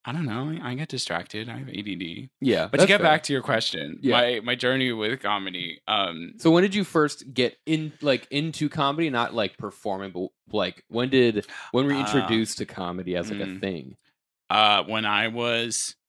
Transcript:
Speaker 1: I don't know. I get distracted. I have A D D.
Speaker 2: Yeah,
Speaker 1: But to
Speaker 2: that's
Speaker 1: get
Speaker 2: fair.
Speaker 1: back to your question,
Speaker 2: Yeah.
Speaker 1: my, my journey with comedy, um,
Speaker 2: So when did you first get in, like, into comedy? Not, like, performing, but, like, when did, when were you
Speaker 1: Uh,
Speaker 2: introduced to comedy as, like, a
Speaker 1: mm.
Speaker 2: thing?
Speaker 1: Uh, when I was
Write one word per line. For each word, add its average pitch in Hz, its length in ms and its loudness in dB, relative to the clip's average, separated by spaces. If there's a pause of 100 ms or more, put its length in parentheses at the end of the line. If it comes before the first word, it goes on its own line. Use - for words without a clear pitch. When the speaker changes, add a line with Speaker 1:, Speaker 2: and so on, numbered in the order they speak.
Speaker 1:
I 117 60 -6
don't 165 120 -2
know. 139 380 -4
I 123 140 -8
get 156 120 -8
distracted. 107 600 -6
I 120 80 -12
have 135 100 -12
A 104 140 -8
D 104 120 -6
D. 92 360 -10 (100)
Speaker 2:
Yeah, 101 280 4
Speaker 1:
But - 20 -10
to - 80 0
Speaker 2:
that's 185 100 8
Speaker 1:
get 202 140 6
Speaker 2:
fair. 160 80 6
Speaker 1:
back 151 140 4
to 143 100 -2
your 127 80 -2
question, 85 580 -4
Speaker 2:
Yeah. 117 180 2
Speaker 1:
my, 120 240 2
my 123 120 -2
journey 127 380 0
with 113 280 -2
comedy, 92 680 -4
um, 87 520 -2
Speaker 2:
So 160 120 4
when 175 120 6
did 196 120 2
you 208 100 0
first 151 500 -2
get 123 320 0
in, 156 340 -2
like, 135 300 0
into 151 400 -2
comedy? 151 400 0
Not, 117 240 -2
like, 104 240 -2
performing, 98 540 -8
but, 90 160 -6 (280)
like, 92 320 -2
when 123 220 -2
did, 120 340 6 (280)
when 127 120 4
were 143 80 2
you 139 60 0
Speaker 1:
Uh, 123 80 -2
Speaker 2:
introduced 107 520 2
to 107 60 -4
comedy 90 500 -6
as, 87 160 -2
like, 104 100 -6
a 98 40 -4
Speaker 1:
mm. 95 160 -10
Speaker 2:
thing? 85 360 -6 (520)
Speaker 1:
Uh, 104 360 4
when 110 200 -2
I 104 240 2
was 117 680 -2 (120)